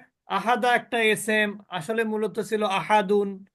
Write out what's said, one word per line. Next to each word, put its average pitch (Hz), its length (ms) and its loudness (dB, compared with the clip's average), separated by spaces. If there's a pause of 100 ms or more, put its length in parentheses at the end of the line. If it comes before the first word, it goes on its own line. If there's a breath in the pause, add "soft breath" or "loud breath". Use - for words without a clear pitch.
(380)
আহাদা 233 320 0 (100)
একটা 233 200 -4 (140)
এসএম, 214 360 0 (280)
আসলে 220 240 -4 (100)
মূলত 214 260 -4 (120)
ছিল 214 120 0 (180)
আহাদুন। 202 500 2 (260)